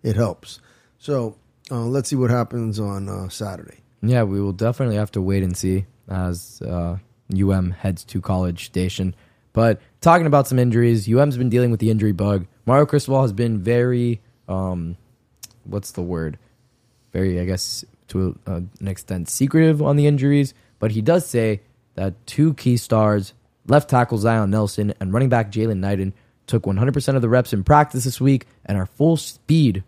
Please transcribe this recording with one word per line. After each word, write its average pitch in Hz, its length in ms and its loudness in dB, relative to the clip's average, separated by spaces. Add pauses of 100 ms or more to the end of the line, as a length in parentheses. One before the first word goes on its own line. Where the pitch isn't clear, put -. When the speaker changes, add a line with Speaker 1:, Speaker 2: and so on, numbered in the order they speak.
Speaker 1:
It 110 140 -2
helps. - 440 -4 (380)
So, 120 380 -6 (340)
uh, 120 100 -4
let's 120 300 -4
see 143 60 -2
what 127 140 2
happens 117 480 -2
on, 98 300 -6
uh, 92 220 -10
Saturday. - 480 -12 (240)
Speaker 2:
Yeah, 117 220 2
we 98 140 -2
will 101 140 -2
definitely 113 440 -2
have 104 160 -2
to 98 100 -4
wait 98 200 0
and 90 140 -4
see 95 300 -2 (220)
as, 90 520 -8
uh, 87 380 -6 (320)
U 98 220 2
M 92 180 0
heads 92 340 -6
to - 160 -6
College 90 460 -4
Station. 92 480 -4 (400)
But 113 260 2 (220)
talking 170 240 6
about 143 200 4
some 127 120 0
injuries, 117 500 2
U 120 120 4
M's 143 180 0
been 127 100 0
dealing 120 220 2
with 110 100 -2
the 113 100 2
injury 107 220 2
bug. 98 340 0 (200)
Mario 147 180 6
Cristobal 135 380 0
has 117 100 0
been 110 300 -2
very, 120 580 0 (260)
um, 90 500 -4 (680)
what's - 280 -10
the 90 100 -8
word? 82 360 -6 (760)
Very, 90 280 0
I 90 60 -2
guess, - 360 -6 (260)
to 92 380 -2
a, 101 40 -8
uh, 87 100 -4 (200)
an 98 80 -6
extent, 90 420 -8
secretive 151 500 2
on 143 160 2
the 147 100 4
injuries. 143 460 2 (280)
But 110 100 0
he 110 100 -2
does 165 260 2
say 110 360 -2 (320)
that 92 320 -6
two 156 280 2
key 123 220 0
stars, 107 560 2 (340)
left 143 220 2
tackle 120 300 2
Zion 110 320 2
Nelson 104 500 0
and 95 140 -4
running 127 160 2
back 113 200 2
Jalen 107 280 -2
Knighton, 95 340 -2 (340)
took - 200 0
one 98 100 0
hundred 127 160 2
percent 135 240 0
of 123 60 2
the 113 80 0
reps 123 240 2
in 98 100 -2
practice 147 400 4
this 127 160 -4
week 131 260 2 (200)
and 104 100 -2
are 92 80 0
full 160 320 2
speed 139 720 0